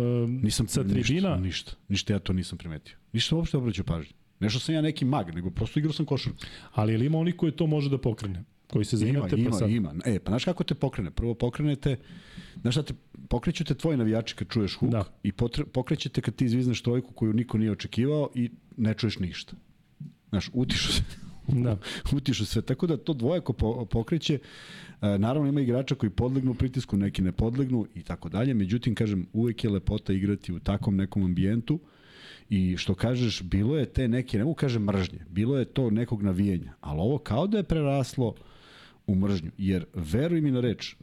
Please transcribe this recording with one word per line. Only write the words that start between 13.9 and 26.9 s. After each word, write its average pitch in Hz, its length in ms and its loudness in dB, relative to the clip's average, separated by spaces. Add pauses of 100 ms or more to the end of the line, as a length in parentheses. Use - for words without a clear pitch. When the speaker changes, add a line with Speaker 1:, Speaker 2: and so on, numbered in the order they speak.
Speaker 1:
navijači 110 380 2
kad - 140 -6
čuješ 104 260 0
huk 120 160 0
Speaker 2:
Da. 107 140 2 (180)
Speaker 1:
i 101 100 0
potre-, 120 320 -2
pokreće - 440 -2
te - 120 -2
kad 117 140 -2
ti 127 140 2
zvizneš 123 340 2
trojku 123 300 0
koju 110 200 0
niko 113 260 2
nije 110 140 2
očekivao 139 600 0
i 120 160 -2 (260)
ne 110 180 2
čuješ - 240 -2
ništa. - 340 -6 (760)
Znaš, - 240 -2
utišu - 400 0
se. - 100 2 (460)
Speaker 2:
Da. 120 280 2 (200)
Speaker 1:
<laughs> - 200 -2
Utišu 123 300 0
sve. - 160 0
Tako 135 240 -2
da 160 100 2
to - 180 -4
dvojako 135 380 0
po-, 117 320 0
pokreće. 151 540 0 (640)
E, 101 160 2
naravno, 139 300 2
ima 143 120 2
igrača 127 340 0
koji 107 160 0
podlegnu 127 440 0
pritisku, 127 420 -2